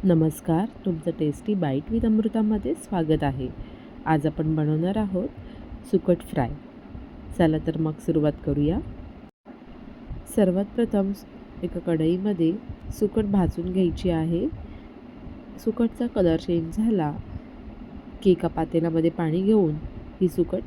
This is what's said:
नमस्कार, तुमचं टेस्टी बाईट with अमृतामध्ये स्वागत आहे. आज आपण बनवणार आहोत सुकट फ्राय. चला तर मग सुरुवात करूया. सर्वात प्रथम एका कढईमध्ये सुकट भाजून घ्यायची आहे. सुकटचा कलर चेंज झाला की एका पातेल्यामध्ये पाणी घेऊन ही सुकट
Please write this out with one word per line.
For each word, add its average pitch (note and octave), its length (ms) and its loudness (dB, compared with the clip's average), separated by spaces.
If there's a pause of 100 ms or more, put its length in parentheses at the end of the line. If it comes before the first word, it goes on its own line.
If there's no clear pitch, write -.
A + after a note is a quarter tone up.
नमस्कार, E3 600 4 (200)
तुमचं E3+ 340 -2
टेस्टी D#3 340 0
बाईट D#3+ 380 0
with A#3 140 0
अमृतामध्ये A3 680 2
स्वागत D#3 500 0
आहे. C3+ 240 -2 (580)
आज D#3 220 4
आपण D#3 280 0
बनवणार D#3 420 2
आहोत G3 300 -2 (640)
सुकट F3+ 280 4
फ्राय. A#2+ 300 -2 (880)
चला D#3+ 200 4 (100)
तर D#3+ 100 -2
मग D#3 140 2
सुरुवात D3+ 400 2 (140)
करूया. D3 340 2 (1600)
सर्वात G3 300 4
प्रथम G3+ 460 0 (520)
एका F3 160 -4
कढईमध्ये E3+ 760 2 (380)
सुकट G#3+ 320 0
भाजून F3+ 500 2
घ्यायची F3+ 360 2
आहे. E3+ 380 2 (1120)
सुकटचा A#3 480 0
कलर F3+ 300 4
चेंज E3+ 400 -2
झाला G#3 340 2 (1120)
की G3 80 8
एका F3 160 4
पातेल्यामध्ये E3 600 2
पाणी E3 320 0
घेऊन G3 340 4 (460)
ही F#3 60 6
सुकट F3 400 0